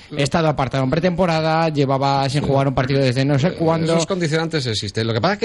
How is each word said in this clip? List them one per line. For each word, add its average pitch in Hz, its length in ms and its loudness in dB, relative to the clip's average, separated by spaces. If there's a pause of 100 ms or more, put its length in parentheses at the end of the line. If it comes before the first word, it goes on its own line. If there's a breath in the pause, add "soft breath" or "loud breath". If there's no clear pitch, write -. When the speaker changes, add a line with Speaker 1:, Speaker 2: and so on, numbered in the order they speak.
(160 loud breath)
Speaker 1:
he 143 60 0
estado 160 260 2
apartado 135 360 0
en 131 60 0
pretemporada, 160 800 0
llevaba 139 600 0
sin 139 140 0
Speaker 2:
Sí. 139 40 -2
Speaker 1:
jugar 139 220 2
un 131 80 -2
partido 135 240 0
desde 131 240 2
no 143 160 2
sé 160 80 0
Speaker 2:
Eh, - 100 -2
Speaker 1:
cuándo. 165 360 0
Speaker 2:
esos 165 120 0
condicionantes 160 600 -2
existen. 110 400 -4
Lo 113 60 -2
que 110 80 0
pasa 180 140 2
es 208 100 -8